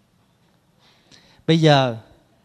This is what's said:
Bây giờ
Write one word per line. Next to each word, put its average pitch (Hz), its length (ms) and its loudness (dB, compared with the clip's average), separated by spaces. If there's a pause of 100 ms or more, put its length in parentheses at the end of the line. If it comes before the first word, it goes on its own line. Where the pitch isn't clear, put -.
(1500)
Bây 165 140 0
giờ 135 360 0 (480)